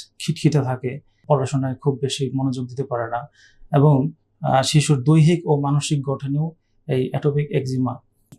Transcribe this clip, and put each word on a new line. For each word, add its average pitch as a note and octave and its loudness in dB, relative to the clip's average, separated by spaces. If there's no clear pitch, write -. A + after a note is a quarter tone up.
খিটখিটে D3+ 0
থাকে, B2+ -6
পড়াশোনায় C3 0
খুব C3 -2
বেশি C3+ -4
মনোযোগ C3 -2
দিতে B2 -8
পারে A#2 -6
না A#2+ -6
এবং, C#3+ 4
আহ, C3+ 2
শিশুর C#3+ 2
দৈহিক D#3+ 4
ও D3 2
মানসিক C#3+ 0
গঠনেও C#3 -4
এই C3 -2
অ্যাটোপিক D3 -2
একজিমা B2+ -2